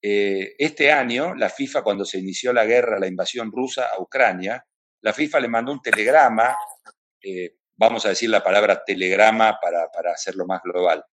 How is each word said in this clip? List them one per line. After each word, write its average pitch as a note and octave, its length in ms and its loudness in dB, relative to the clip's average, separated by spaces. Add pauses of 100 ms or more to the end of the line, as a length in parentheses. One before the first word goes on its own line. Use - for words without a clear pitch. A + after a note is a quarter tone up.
Eh, G2+ 560 -2
este C#3+ 340 2
año, C3+ 440 0
la G2+ 140 0
fifa, C#3 340 -6
cuando G2 220 0
se F#2+ 140 -6
inició F#2+ 340 -4
la A#2 120 4
guerra, A#2 340 2
la F#2+ 80 0
invasión G2+ 440 -4
rusa B2+ 440 -4
a F#2+ 60 -8
Ucrania, G#2 640 -2 (360)
la G#2+ 120 -2
fifa D3+ 260 0
le B2 80 -2
mandó A#2 240 -2
un C#3 100 -10
telegrama, A#2 760 4 (680)
eh, F2+ 360 -12 (180)
vamos A2+ 300 2
a G#2+ 40 0
decir A2 200 -2
la G#2+ 140 2
palabra G2 420 2
telegrama G#2 760 2
para, E2+ 300 -2
para E2+ 200 -6
hacerlo F#2 340 -8
más F#2 180 -6
global F2+ 400 0 (140)